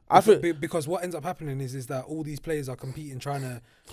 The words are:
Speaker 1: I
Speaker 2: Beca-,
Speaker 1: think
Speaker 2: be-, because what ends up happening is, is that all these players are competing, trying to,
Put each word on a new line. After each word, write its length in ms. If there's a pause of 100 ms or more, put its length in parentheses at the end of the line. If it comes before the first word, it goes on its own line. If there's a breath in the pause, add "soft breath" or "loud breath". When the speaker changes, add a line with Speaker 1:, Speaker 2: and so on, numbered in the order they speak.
(120)
Speaker 1:
I 80
Speaker 2:
Beca-, 60
Speaker 1:
think 180
Speaker 2:
be-, 80
because 360
what 160
ends 120
up 80
happening 360
is, 140
is 140
that 180
all 160
these 180
players 300
are 60
competing, 420
trying 240
to, 200 (320 soft breath)